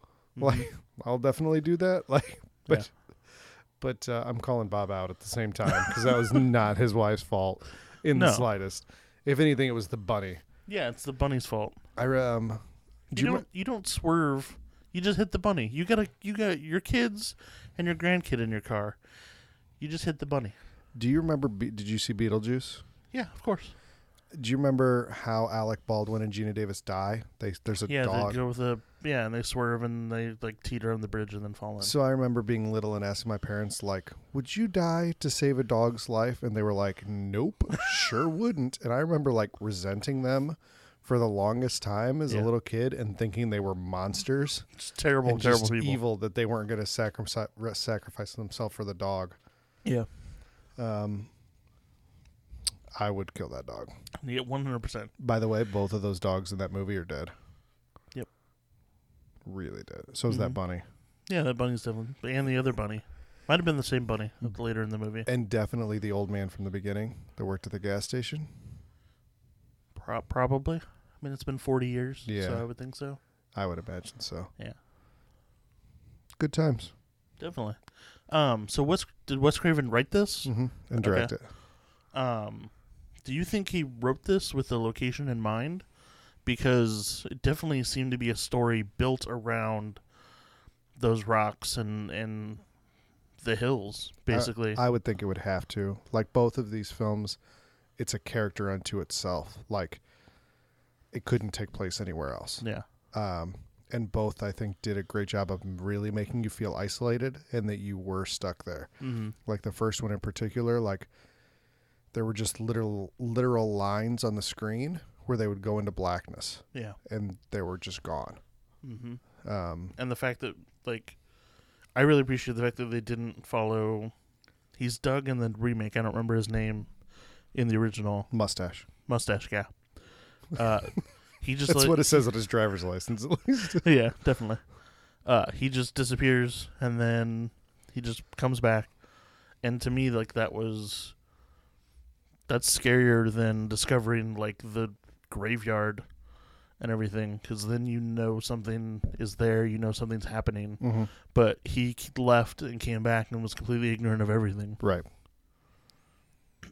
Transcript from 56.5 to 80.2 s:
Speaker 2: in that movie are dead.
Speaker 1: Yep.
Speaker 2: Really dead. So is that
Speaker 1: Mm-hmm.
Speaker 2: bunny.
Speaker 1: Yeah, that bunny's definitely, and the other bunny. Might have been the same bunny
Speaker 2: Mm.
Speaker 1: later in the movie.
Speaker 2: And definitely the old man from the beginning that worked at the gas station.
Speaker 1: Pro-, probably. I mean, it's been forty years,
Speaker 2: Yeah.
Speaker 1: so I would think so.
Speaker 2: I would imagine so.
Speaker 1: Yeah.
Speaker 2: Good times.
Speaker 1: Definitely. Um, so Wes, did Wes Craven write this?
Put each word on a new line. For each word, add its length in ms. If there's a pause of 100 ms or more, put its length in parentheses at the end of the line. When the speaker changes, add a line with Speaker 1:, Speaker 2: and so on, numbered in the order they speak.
Speaker 2:
in 80
that 120
movie 240
are 80
dead. 280 (800)
Speaker 1:
Yep. 140 (1200)
Speaker 2:
Really 360
dead. 200 (100)
So 160
is 80
that 80
Speaker 1:
Mm-hmm. 80
Speaker 2:
bunny. 280 (460)
Speaker 1:
Yeah, 140
that 160
bunny's 240
definitely, 540
and 120
the 80
other 160
bunny. 300 (460)
Might 120
have 60
been 120
the 60
same 220
bunny 260 (120)
Speaker 2:
Mm. 160
Speaker 1:
later 240
in 60
the 100
movie. 280
Speaker 2:
And 220
definitely 480
the 140
old 180
man 200
from 160
the 60
beginning 440 (200)
that 100
worked 200
at 80
the 60
gas 260
station. 420 (1500)
Speaker 1:
Pro-, 260
probably. 560
I 40 (440)
mean, 80
it's 100
been 140
forty 300
years, 400
Speaker 2:
Yeah. 220
Speaker 1:
so 120
I 20
would 140
think 180
so. 220 (380)
Speaker 2:
I 100
would 140
imagine 400
so. 300 (100)
Speaker 1:
Yeah. 140 (1700)
Speaker 2:
Good 140
times. 400 (460)
Speaker 1:
Definitely. 360 (540)
Um, 380
so 160
Wes, 220 (200)
did 140
Wes 180
Craven 320
write 220
this? 340